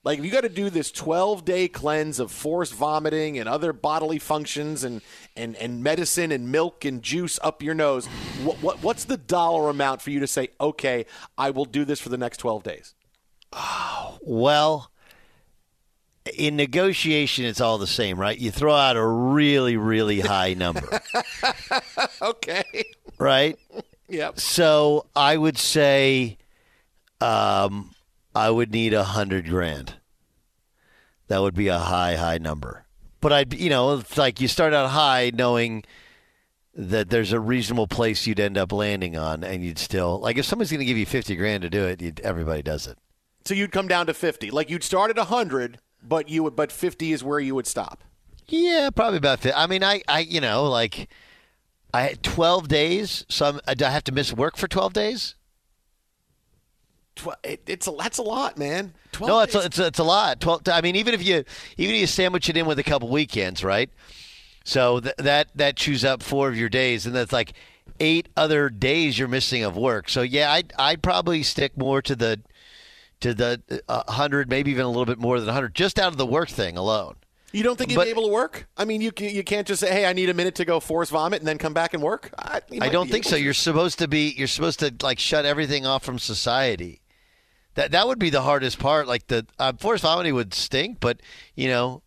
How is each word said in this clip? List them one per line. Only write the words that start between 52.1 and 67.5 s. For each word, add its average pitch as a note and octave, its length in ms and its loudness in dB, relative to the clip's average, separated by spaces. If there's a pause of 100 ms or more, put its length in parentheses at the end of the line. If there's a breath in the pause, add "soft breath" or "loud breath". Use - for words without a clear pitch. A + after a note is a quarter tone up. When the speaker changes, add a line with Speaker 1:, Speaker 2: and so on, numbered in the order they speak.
Speaker 2:
twelve E3+ 460 2
days, E3+ 640 0
so C#3+ 360 0
I'm, C3+ 80 0
do C3+ 120 2
I B2+ 40 2
have D3 140 -2
to - 80 -4
miss C3 220 -2
work C3+ 240 -2
for F#3+ 100 -4
twelve F#3+ 240 0
days? G#3+ 420 -4 (1800)
Speaker 1:
Tw-, - 140 -12 (140)
it, - 240 -10
it's - 200 -6
a, F3+ 60 -4
that's D#3+ 260 -6
a B3+ 40 -4
lot, A3+ 360 -4
man. E3 340 -4 (180)
Twelve G#3+ 200 -6
Speaker 2:
No, A3+ 100 6
it's G#3 140 2
a, G#3 40 4
Speaker 1:
days. F3+ 80 0
Speaker 2:
it's E3+ 120 -4
a, F3+ 80 2
it's D#3+ 120 -2
a E3 60 2
lot. F3 340 4
Twelve, E3 300 0
I E3+ 140 4
mean, F3+ 140 0
even A3+ 180 2
if F3+ 100 -4
you, F3 200 2 (340 loud breath)
even G3+ 160 0
if G#3+ 80 2
you F3 40 4
sandwich F3+ 440 0
it D#3+ 80 2
in E3 80 2
with D3+ 120 0
a C#3+ 40 -2
couple C3 260 0
weekends, A2 560 -2
right? G#2 240 2 (760 loud breath)
So B2 360 4
th-, C3 160 -6
that, C#3+ 380 2
that C#3+ 220 2
chews C3+ 280 0
up C3 180 0
four C#3 280 0
of A2+ 80 -4
your A#2 100 0
days, A#2+ 380 0
and A#2+ 80 -4
that's, A#2+ 180 0
like, A#2 220 0 (460 loud breath)